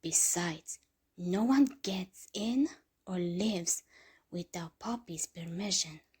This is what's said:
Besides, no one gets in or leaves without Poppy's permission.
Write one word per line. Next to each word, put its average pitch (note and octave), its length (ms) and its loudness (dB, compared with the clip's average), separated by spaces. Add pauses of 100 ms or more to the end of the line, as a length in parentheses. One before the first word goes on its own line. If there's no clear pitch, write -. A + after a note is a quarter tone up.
Besides, E3 760 0 (380)
no F3+ 260 0
one C4+ 240 6 (160)
gets F#3+ 500 -6
in A#3+ 360 2 (360)
or F#3 140 -2
leaves F3 640 0 (480)
without E3+ 480 -8
Poppy's A3+ 480 -6
permission. E3+ 760 -2 (200)